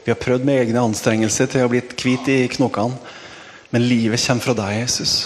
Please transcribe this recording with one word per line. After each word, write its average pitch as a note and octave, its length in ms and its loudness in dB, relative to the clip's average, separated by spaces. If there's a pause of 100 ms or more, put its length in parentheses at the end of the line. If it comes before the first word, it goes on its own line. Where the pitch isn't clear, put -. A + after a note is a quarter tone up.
Vi A#2 80 -2
har - 80 -2
prøvd B2+ 240 0
med C3+ 220 2
egne A#2 180 2
anstrengelser A2 640 0
til C3 160 2
å A#2+ 60 2
bli B2 100 2 (140)
kvit B2+ 340 -2
i C3+ 140 4 (160)
knokene, B2 400 0 (760)
men A#2+ 160 2
livet A2+ 340 2
kommer B2 220 0
fra B2+ 100 0
deg, G#2 300 -2
Jesus. - 300 -2 (120)